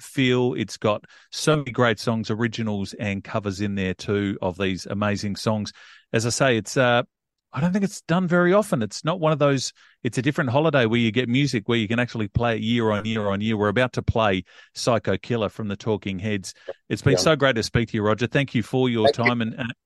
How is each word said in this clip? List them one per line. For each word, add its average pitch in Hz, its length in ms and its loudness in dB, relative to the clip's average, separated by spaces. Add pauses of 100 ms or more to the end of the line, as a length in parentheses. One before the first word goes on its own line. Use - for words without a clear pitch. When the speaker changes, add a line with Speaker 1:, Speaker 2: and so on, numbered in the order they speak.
Speaker 1:
feel. 127 540 0
It's - 220 -6
got 107 280 0 (280)
so - 240 2
many 135 160 -6
great 117 260 2
songs, 113 320 -2
originals 107 640 -4
and 98 300 -4
covers 101 360 -4
in 101 140 -2
there 92 200 -2
too 101 460 -2
of 90 160 -2
these 95 300 -2
amazing 101 480 -2
songs. 107 380 -4 (400)
As 113 120 0
I 120 60 -2
say, 127 280 2
it's, - 180 -6
uh, 123 260 4 (520)
I 139 60 -4
don't 180 140 2
think 202 100 0
it's 196 160 -6
done 180 260 0
very 175 280 4
often. 202 260 2
It's - 240 -6
not 170 160 -2
one 156 100 2
of 156 80 2
those, 139 360 2 (280)
it's 120 140 -4
a 131 60 0
different 120 260 0
holiday 143 380 4
where 113 120 2
you 117 120 4
get 123 180 0
music 127 400 0
where 117 80 2
you 113 100 2
can 113 120 0
actually 117 300 -2
play 117 280 0
it 107 60 -6
year 113 280 2
on 104 140 0
year 110 240 -2
on 98 140 -2
year. 110 160 0
We're 104 100 2
about 120 240 0
to - 100 -4
play 101 420 2 (300)
Psycho 107 440 0
Killer 110 320 -2
from 110 180 -8
the 98 80 -6
Talking 101 420 -4
Heads. 98 360 -6 (340)
It's - 140 -4
been 135 100 4
Speaker 2:
Yeah. - 60 4
Speaker 1:
so 160 180 2
great 135 200 2
to 113 60 0
speak 117 280 -2
to - 80 -4
you, 104 40 0
Roger. 107 240 2
Thank 139 280 -2
you 117 80 2
for 131 260 0
your 113 200 2
Speaker 2:
Thank - 100 2
you. 117 60 0
Speaker 1:
time 120 180 -2
and, 113 180 -6
uh, 131 40 -6 (220)